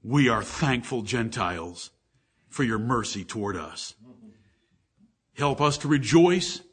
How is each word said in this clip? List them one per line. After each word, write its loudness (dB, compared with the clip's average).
we 4
are 2
thankful, -2
Gentiles, -4
for -4
your 0
mercy -2
toward -6
us. -12
Help -2
us 2
to -6
rejoice 4